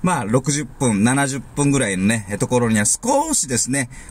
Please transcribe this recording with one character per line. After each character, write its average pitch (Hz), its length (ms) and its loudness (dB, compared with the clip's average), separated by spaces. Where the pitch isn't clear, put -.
ま 175 200 0
あ、 - 20 -6
六 127 300 0
十 147 100 -2
分、 110 400 0
七 135 240 2
十 131 140 -6
分 143 300 0
ぐ 139 80 2
ら 110 100 0
い 95 80 -2
の 92 80 0
ね、 104 340 0
と 127 80 0
こ 123 140 2
ろ 120 80 2
に 110 100 4
は 104 60 2
少 277 480 0
し - 160 -2
で 123 80 0
す 110 120 -2
ね、 131 200 -2